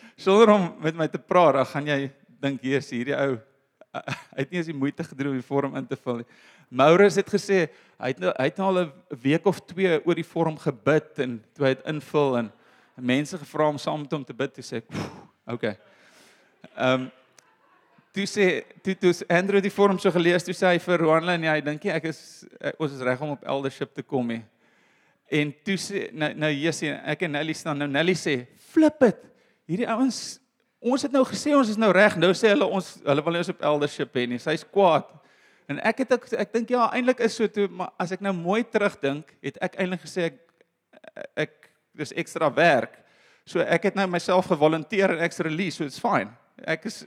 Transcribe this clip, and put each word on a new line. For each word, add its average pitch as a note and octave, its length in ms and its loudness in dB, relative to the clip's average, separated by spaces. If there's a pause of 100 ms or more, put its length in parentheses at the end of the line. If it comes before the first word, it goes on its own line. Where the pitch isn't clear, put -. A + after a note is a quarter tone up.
(160)
sonder G#3 340 6
om F#3+ 320 2
met D#3+ 120 -2
my E3 140 -2
te D#3+ 100 -8
praat, E3+ 360 4
dan C3+ 100 2
gaan D3 220 -6
jy C#3 260 -2 (280)
dink, C#3 200 -4
"Hier C3+ 160 -2
is C3+ 140 -6
hierdie C3 260 -4
ou, C3+ 240 -2 (540)
hy - 420 -10
het C#3 140 -6
nie F3+ 80 -6
eens E3 80 -4
die D#3+ 100 -8
moeite C#3 280 -4
gedoen C#3 240 -6
om C3+ 120 -4
die - 80 -12
vorm C#3 280 -2
in C3 100 -8
te C3 100 -8
vul B2 200 -6
nie." A#2 100 -10 (420)
Maurus D#3+ 480 6
het G3 140 0
gesê, F#3+ 400 0 (280)
hy B2+ 100 -6
het C3+ 120 -6
nou, F#3 160 -2
hy C3 80 -2
het - 140 -2
nou F#3+ 100 -2
al F3+ 160 2
'n D3 80 -10 (300)
week D3 240 2
of - 180 0
twee E3+ 400 0
oor E3+ 100 2
die D#3+ 100 -4
vorm D#3+ 340 -4
gebid D3 600 0
en B2 240 -6 (120)
toe C#3 100 -2
hy C3 80 4
het C3 140 -8
invul D3 500 -2
en A2+ 160 -4 (440)
mense C3+ 420 -2
gevra D3+ 300 -2
om D3 100 -4
saam D3+ 240 -6
met C#3+ 100 -16
hom D3 120 -4
te C3 100 -16
bid, C3 180 -6
toe - 120 -18
sê - 120 -10
ek, - 140 -12
"Phew, - 180 -8 (380)
okay." A#2 320 -6 (960)
Ehm, B2+ 320 0 (1080)
toe G3 80 -4
sê, F#3 400 0 (180)
toe, F#3+ 140 -4
toe F3 160 4
s-, - 160 -8
Andrew G3 320 2
die F#3+ 120 0
vorm G3 280 4
so G3 140 2
gelees, F3 320 2
toe F#3 100 -6
sê F#3 160 2
hy F3 80 2
vir F3 240 0
Roanla, E3 320 2
"Nee, D#3+ 140 -2
hy D3+ 100 0
dink D3 240 -6
nie G3 80 -2
ek D#3+ 120 -4
is, - 420 -12 (140)
eh, C#3+ 180 -6
ons D3+ 140 -4
is C3+ 80 -12
reg B2+ 200 -2
om D3+ 100 -8
op C#3+ 140 -10
eldership C3+ 500 -6
te - 80 -10
kom B2+ 240 -2
nie." A#2 160 -6 (840)
En D3 260 -2 (100)
toe G3 120 -2
sê, - 360 -8
nou, D3+ 220 -4
nou D#3 180 -2
hier D3+ 200 -2
sê, D3 320 -6
ek D3 180 -6
en E3 100 -4
Nelly D#3 200 -4
staan, D3+ 260 -8
nou C#3+ 100 -4
Nelly D#3+ 260 2
sê, C#3 320 -4 (100)
"Flip D4+ 460 2
it, A3 160 6 (500)
hierdie F#3+ 200 -4
ouens, A#3 520 -2 (400)
ons B3+ 220 0
het C4 100 -4
nou C4+ 120 4
gesê D4 320 -2
ons B3+ 120 4
is G#3+ 80 -2
nou G#3+ 160 4
reg, G3 240 6
nou E3+ 160 4
sê G#3+ 160 4
hulle G3 160 4
ons, - 400 -4
hulle D3 180 2
wil E3 100 -2
nie E3+ 60 -2
ons E3+ 100 -4
op F3 120 -8
eldership D3 540 -2
hê B2 140 -2
nie." B2 100 -6
Sy's D#3+ 260 -4
kwaad. F3+ 420 4 (600)
En C#3+ 120 -6
ek - 180 0
het C4 140 -2
ook, B3 200 -2
ek G#3 200 -4
dink A3+ 180 -2
ja, B3 220 2
eintlik B3 280 0
is A3+ 140 0
so A3 120 0
toe, G3+ 220 -2
maar F3+ 300 -10
as F3 140 -4
ek F3+ 80 -8
nou G3 120 -2
mooi F3+ 300 -2
terugdink, F3 800 -2
het C#3+ 180 -10
ek - 160 -6
eintlik F#3 240 -4
gesê E3 300 -4
ek, - 80 -16 (1000)
ek, - 340 -8 (220)
dis D3 200 -10
ekstra D#3+ 420 -2
werk. C#3+ 480 2 (420)
So - 160 -2
ek E3 220 0
het G3 120 0
nou G3 120 0
myself F3+ 400 0
gevolunteer D#3+ 640 2
en E3+ 80 -2
ek's E3+ 220 -4
release, D#3+ 360 -4
so E3 80 -6
it's C3+ 140 -10
fine. A2 320 -2 (340)
Ek D#3+ 220 -6
is, - 200 -14